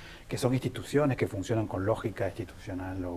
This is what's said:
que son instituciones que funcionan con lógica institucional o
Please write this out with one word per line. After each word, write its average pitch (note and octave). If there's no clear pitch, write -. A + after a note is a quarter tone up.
que A#2
son B2
instituciones C3
que A2
funcionan G#2+
con F#2+
lógica G#2
institucional F#2
o F2